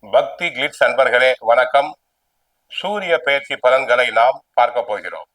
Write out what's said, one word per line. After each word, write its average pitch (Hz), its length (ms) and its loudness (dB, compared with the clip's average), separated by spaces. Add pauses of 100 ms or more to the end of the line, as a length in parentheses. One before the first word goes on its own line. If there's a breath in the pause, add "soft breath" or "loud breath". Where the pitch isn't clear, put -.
பக்தி 123 440 -4
கிளிட்ஸ் 139 360 -4
அன்பர்களே, 123 460 2 (100)
வணக்கம். 123 500 2 (800)
சூரிய 190 420 -4 (100)
பெயர்ச்சி 139 320 -2
பலன்களை 127 540 2
நாம் 120 280 2 (160)
பார்க்க 120 340 0
போகிறோம். 87 460 -10